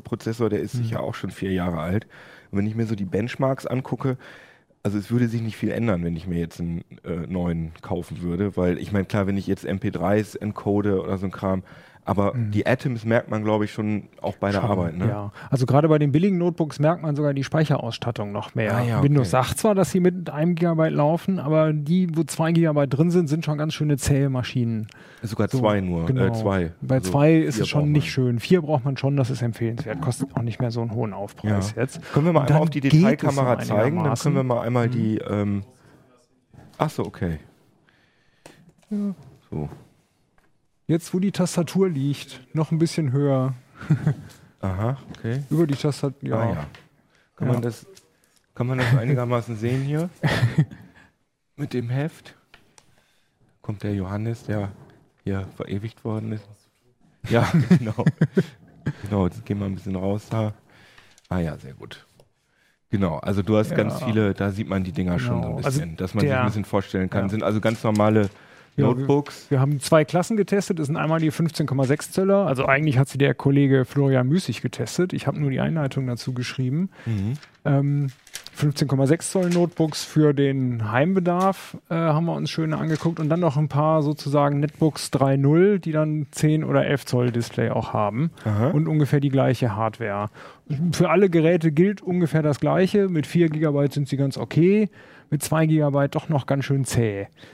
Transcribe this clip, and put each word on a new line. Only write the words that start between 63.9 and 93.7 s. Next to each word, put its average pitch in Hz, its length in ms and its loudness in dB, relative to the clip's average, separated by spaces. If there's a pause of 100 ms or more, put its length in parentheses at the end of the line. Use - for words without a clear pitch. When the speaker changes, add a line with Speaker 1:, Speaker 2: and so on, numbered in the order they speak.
Speaker 1:
viele, 107 320 2
da 101 180 -2
sieht 98 180 -6
man 95 160 -2
die 90 80 -8
Dinger 87 260 -2
schon - 240 -2
so 117 60 -4
ein 113 60 -6
Speaker 2:
Genau. - 20 -6
Also 139 240 -2
Speaker 1:
bisschen, 165 160 -8
dass 92 160 -6
man 110 80 0
sich 147 80 2
Speaker 2:
der 131 100 0
Speaker 1:
ein 123 80 2
bisschen 101 160 -2
vorstellen 95 460 -2
kann. 98 140 -2
Speaker 2:
Ja. 98 60 -2
Speaker 1:
Sind 107 140 -2
also 107 160 0
ganz 113 240 0
normale 107 460 4 (480)
Speaker 2:
Ja, 139 80 4
Speaker 1:
Notebooks. 135 640 0
Speaker 2:
wir, 139 80 2
wir - 40 4
haben 139 200 2
zwei 156 240 4
Klassen 180 320 0
getestet. 196 420 0
Das 147 80 -2
sind 147 80 -2
einmal 156 240 0
die 160 120 2
fünfzehn 165 340 0
Komma 135 180 0
sechs 131 280 0
Zöller. 196 360 2
Also 131 200 0
eigentlich 139 300 4
hat 135 120 4
sie - 80 -10
der 139 160 4
Kollege 139 500 4
Florian 135 460 2
Müßig 147 320 0
getestet. 151 520 -2
Ich 139 140 -6
habe 139 120 -2
nur 147 100 0
die 127 100 -2
Einleitung 139 480 -2
dazu 123 240 -6
geschrieben. 131 600 -4 (160)
Speaker 1:
Mhm. 110 260 -2 (320)
Speaker 2:
Ähm, 143 420 2 (460)
fünfzehn 147 340 0
Komma 135 200 2
sechs 160 240 0
Zoll 185 180 0
Notebooks 165 560 0
für 151 280 4
den 131 580 0
Heimbedarf, 180 840 0 (140)
äh, 175 60 -4
haben 165 300 2
wir 165 100 -2
uns 147 160 -4
schöne 156 260 -2
angeguckt. 160 420 -2
Und 156 100 -2
dann 165 100 2
noch 156 180 2
ein 151 100 2
paar 156 360 2
sozusagen 143 560 0
Netbooks 147 500 0
drei 135 280 2
null, 170 420 4
die 165 120 -4
dann 151 380 -2
zehn 156 340 2
oder 139 220 2
elf 143 200 0
Zoll 123 260 2
Display 117 400 -2
auch - 220 -2
haben. 110 360 0 (160)
Speaker 1:
Aha. 110 240 2
Speaker 2:
Und 151 180 2
ungefähr 151 320 2
die 139 100 0
gleiche 131 460 2
Hardware. 104 540 -4 (640)
Für 170 180 2
alle 180 220 4
Geräte 165 400 4
gilt 190 300 2
ungefähr 175 420 0
das 147 160 0
Gleiche. 185 500 2
Mit 160 160 0
vier 170 240 2
Gigabyte 147 440 0